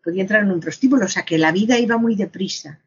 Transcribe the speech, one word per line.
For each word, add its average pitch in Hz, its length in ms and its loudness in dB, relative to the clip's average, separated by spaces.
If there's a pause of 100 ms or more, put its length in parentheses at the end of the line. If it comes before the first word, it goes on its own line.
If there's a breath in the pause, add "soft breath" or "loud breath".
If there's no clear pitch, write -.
podía 175 200 -4
entrar 214 200 0
en 202 80 2
un 175 100 0
prostíbulo, 220 460 0
o - 20 -6
sea - 160 -6
que 165 140 0
la 160 120 4
vida 220 280 2
iba 233 180 0
muy 233 180 0
deprisa. 185 720 -8